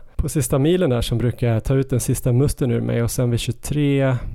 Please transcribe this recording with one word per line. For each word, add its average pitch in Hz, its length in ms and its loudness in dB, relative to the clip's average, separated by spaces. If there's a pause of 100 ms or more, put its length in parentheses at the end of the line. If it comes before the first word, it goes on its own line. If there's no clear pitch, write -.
(160)
på - 140 -2
sista 143 300 0
milen 175 300 2
där 120 120 2
som 120 160 -2
brukar 117 420 0
ta - 160 -2
ut 135 140 0
den 123 100 2
sista 131 320 -2
musten 120 400 2
ur 117 100 0
mig, 117 220 0
och 117 80 -2
sen 123 200 0
vid 113 80 0
tjugotre 139 800 0 (180)